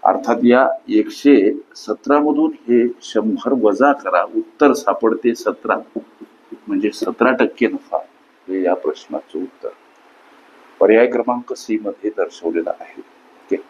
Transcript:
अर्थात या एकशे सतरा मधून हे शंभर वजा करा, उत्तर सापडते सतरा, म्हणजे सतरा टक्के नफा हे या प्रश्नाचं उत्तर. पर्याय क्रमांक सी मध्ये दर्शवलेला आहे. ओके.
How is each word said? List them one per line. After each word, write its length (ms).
अर्थात 420
या 220
एकशे 480
सतरा 420
मधून 340
हे 180
शंभर 500
वजा 300
करा, 300
उत्तर 360
सापडते 640
सतरा, 420
म्हणजे 240
सतरा 500
टक्के 260
नफा 320
हे 140
या 120
प्रश्नाचं 680
उत्तर. 260
पर्याय 260
क्रमांक 460
सी 260
मध्ये 380
दर्शवलेला 640
आहे. 200
ओके. 560